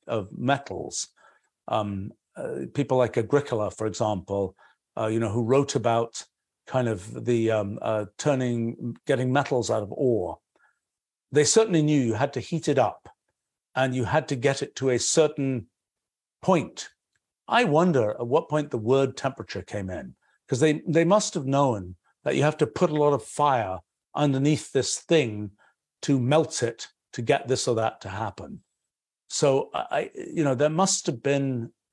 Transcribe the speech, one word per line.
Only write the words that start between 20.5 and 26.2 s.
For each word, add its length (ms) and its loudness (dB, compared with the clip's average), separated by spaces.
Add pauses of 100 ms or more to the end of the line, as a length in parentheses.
they, 260 2
they 180 2
must 300 2
have 100 -4
known 520 0 (260)
that 140 0
you 80 2
have 140 2
to 80 2
put 240 0
a 40 -4
lot 180 4
of 100 -2
fire 580 0 (340)
underneath 580 0
this 280 0
thing 500 0 (520)
to 180 2